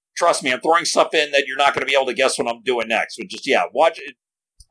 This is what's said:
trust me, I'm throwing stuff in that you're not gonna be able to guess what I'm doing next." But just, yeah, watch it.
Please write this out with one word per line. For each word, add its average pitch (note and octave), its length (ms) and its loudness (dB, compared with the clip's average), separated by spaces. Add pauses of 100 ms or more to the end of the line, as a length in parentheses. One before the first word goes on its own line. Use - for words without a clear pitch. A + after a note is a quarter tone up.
(160)
trust E3+ 260 0
me, C3 100 0
I'm B2 80 -2
throwing E3 260 2
stuff - 260 2
in D3 200 0
that C#3+ 140 2
you're C3 120 -8
not C#3 160 4
gonna C3+ 120 -4
be C3+ 80 0
able C3+ 120 4
to B2 80 -2
guess B2+ 240 0
what B2+ 100 -2
I'm A#2 140 -6
doing A2+ 260 -2
next." G#2 300 -2
But G2+ 100 -10
just, G#2+ 180 -12
yeah, A2+ 180 2 (100)
watch D#3+ 240 2
it. C#3+ 160 -16 (560)